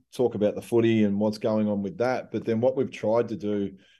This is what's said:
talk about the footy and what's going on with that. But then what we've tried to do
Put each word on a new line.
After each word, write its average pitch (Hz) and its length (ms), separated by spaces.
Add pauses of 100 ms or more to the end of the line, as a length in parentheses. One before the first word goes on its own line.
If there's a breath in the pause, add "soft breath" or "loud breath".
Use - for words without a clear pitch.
(140)
talk 117 200
about 104 200
the 98 80
footy 113 420
and 101 160
what's 107 180
going 107 300
on 104 140
with 92 160
that. 120 340
But 110 120
then 113 160
what 131 160
we've 127 140
tried 110 380
to 107 80
do 101 360 (280 soft breath)